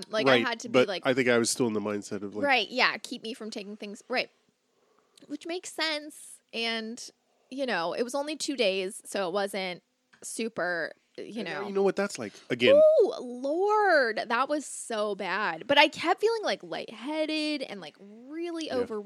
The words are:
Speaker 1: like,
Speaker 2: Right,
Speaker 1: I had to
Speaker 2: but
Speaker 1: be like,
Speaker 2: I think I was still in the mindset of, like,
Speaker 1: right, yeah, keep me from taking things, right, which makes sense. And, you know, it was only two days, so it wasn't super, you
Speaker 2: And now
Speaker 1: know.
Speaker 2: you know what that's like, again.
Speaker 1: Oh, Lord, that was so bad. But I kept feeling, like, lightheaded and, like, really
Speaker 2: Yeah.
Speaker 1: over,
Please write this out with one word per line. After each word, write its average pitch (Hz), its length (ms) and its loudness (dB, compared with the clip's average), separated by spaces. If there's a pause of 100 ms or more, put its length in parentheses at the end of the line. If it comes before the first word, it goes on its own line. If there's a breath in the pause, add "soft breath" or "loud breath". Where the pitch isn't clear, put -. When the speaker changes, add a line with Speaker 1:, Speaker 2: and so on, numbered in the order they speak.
Speaker 1:
like, 214 180 0
Speaker 2:
Right, 120 180 6
Speaker 1:
I 240 40 -4
had 233 120 -6
to 123 80 -10
Speaker 2:
but 127 120 6
Speaker 1:
be 127 60 4
like, 180 180 -6
Speaker 2:
I 135 80 4
think 123 160 2
I 120 80 6
was 117 120 2
still - 180 0
in 110 60 -2
the 107 60 -2
mindset 104 440 -6
of, 101 120 -10
like, 107 100 -4
Speaker 1:
right, 254 240 0
yeah, 220 280 2
keep - 260 -12
me 226 100 -10
from 220 180 -14
taking 208 260 -12
things, 208 320 -14
right, 240 200 -2 (1000)
which - 180 -12
makes 349 260 -8
sense. 311 440 -4 (380)
And, 226 500 -6 (480)
you 269 140 -4
know, 175 280 0
it - 100 0
was 240 120 -6
only 285 200 -4
two 285 200 -6
days, 196 500 0
so 196 220 -4
it 165 60 -4
wasn't 196 500 -4 (400)
super, 175 680 -4 (260)
you 202 240 -10
Speaker 2:
And 196 80 -8
now 151 120 -6
Speaker 1:
know. - 60 -8
Speaker 2:
you 202 60 -8
know 196 100 2
what 190 120 2
that's 196 220 -2
like, 110 160 -8 (160)
again. 123 260 6
Speaker 1:
Oh, 622 460 8
Lord, 285 1040 2
that 240 220 2
was 294 160 -2
so 214 500 -4
bad. 190 520 -4
But 285 100 4
I 302 100 10
kept 330 340 0
feeling, 440 220 0
like, 240 200 -2
lightheaded 302 1000 -4
and, 202 180 -10
like, 151 200 -14
really 294 680 -10
Speaker 2:
Yeah. - 100 -6
Speaker 1:
over, 226 280 -4